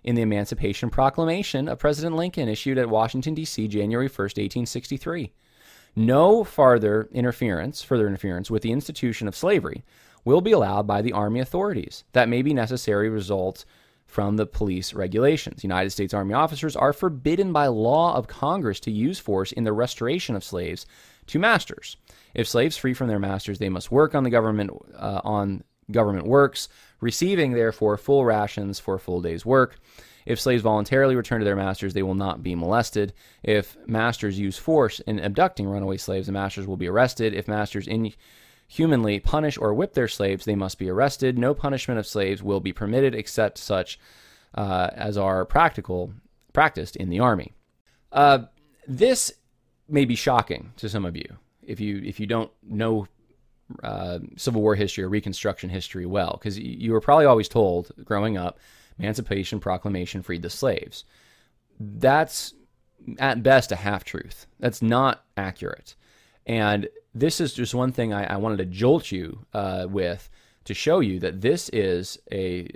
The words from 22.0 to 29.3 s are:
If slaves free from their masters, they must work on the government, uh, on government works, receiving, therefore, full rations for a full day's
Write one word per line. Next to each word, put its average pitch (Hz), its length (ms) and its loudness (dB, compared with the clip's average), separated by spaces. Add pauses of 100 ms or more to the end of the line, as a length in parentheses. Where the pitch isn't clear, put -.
If 117 140 -2
slaves 139 280 2
free 127 180 -2
from 123 140 -4
their 107 100 0
masters, 98 420 -4
they 98 100 -2
must 92 220 -6
work 147 220 4
on 139 100 2
the 127 60 0
government, 110 420 2 (240)
uh, 101 280 -6
on 101 400 -2 (260)
government 104 380 2
works, 139 400 4 (320)
receiving, 151 540 2
therefore, 110 440 2
full 139 280 4
rations 104 540 0
for 95 160 -4
a 92 40 -4
full 90 220 -4
day's 82 240 -6